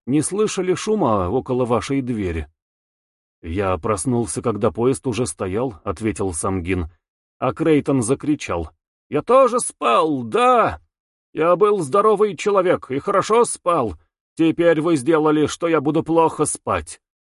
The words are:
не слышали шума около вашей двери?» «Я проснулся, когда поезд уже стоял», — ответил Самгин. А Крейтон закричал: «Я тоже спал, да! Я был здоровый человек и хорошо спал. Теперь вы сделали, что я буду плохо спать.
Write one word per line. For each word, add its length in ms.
не 160
слышали 520
шума 540
около 360
вашей 360
двери?» 480
«Я 360
проснулся, 640
когда 280
поезд 360
уже 200
стоял», — 580
ответил 480
Самгин. 580
А 140
Крейтон 500
закричал: 680
«Я 140
тоже 380
спал, 640
да! 580
Я 220
был 260
здоровый 540
человек 560
и 80
хорошо 460
спал. 520
Теперь 440
вы 160
сделали, 500
что 220
я 140
буду 200
плохо 440
спать. 540